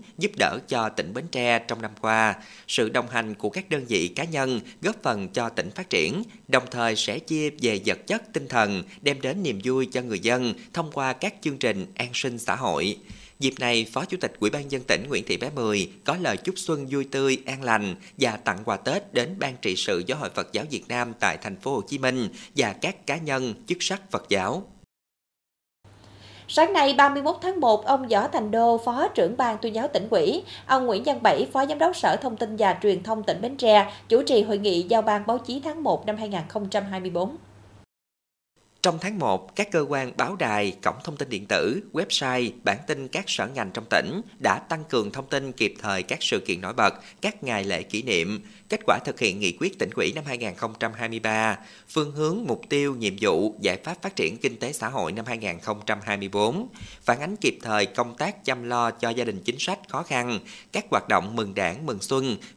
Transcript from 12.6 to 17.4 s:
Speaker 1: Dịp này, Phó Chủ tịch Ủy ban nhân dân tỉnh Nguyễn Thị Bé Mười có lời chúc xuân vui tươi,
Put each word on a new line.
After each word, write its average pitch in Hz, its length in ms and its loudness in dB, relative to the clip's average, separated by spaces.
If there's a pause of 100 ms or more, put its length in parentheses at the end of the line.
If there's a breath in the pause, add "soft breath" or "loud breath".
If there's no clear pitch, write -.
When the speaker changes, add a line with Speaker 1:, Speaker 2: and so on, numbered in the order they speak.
Speaker 1:
Dịp 131 200 2
này, 120 340 2
Phó 139 120 -2
Chủ 180 160 -4
tịch - 180 -2
Ủy 104 100 2
ban 147 120 -2
nhân 139 100 -10
dân 127 160 -4
tỉnh 92 220 2
Nguyễn 110 180 -2
Thị - 100 0
Bé 123 180 -6
Mười 107 360 0 (140)
có 147 160 0
lời 117 160 0
chúc 190 200 -4
xuân 143 340 -4
vui 139 200 0
tươi, 135 340 2